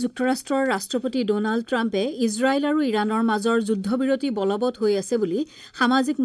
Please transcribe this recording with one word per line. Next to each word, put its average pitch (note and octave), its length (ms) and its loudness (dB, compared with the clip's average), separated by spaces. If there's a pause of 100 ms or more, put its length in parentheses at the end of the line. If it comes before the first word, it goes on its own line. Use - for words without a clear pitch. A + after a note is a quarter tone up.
যুক্তৰাষ্ট্ৰৰ C4 720 -2
ৰাষ্ট্ৰপতি A#3+ 480 -2 (100)
ডনাল্ড A3 400 0
ট্ৰাম্পে A3+ 320 0 (240)
ইজৰাইল C4 440 0
আৰু D4+ 100 2 (100)
ইৰাণৰ G#3+ 400 0
মাজৰ A3 280 2 (100)
যুদ্ধবিৰতি B3+ 600 0 (100)
বলবৎ G#3 440 0
হৈ G#3+ 180 2
আছে A#3+ 220 -2
বুলি F#3 180 0 (380)
সামাজিক C4 460 2